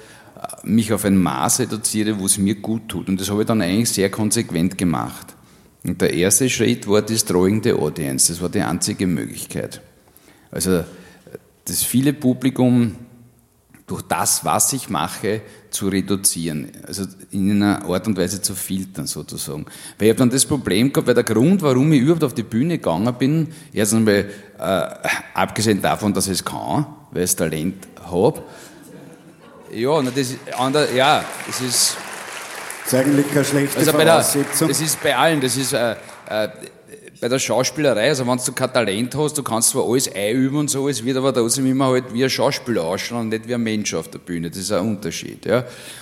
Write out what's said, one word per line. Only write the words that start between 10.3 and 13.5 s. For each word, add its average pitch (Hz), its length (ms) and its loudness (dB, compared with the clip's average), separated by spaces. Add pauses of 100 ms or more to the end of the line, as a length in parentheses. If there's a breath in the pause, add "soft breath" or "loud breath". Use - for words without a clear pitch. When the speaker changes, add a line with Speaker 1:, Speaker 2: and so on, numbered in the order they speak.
Speaker 1:
Also 87 320 0 (840 loud breath)
das - 200 -4
viele 135 300 2
Publikum 127 840 2 (880)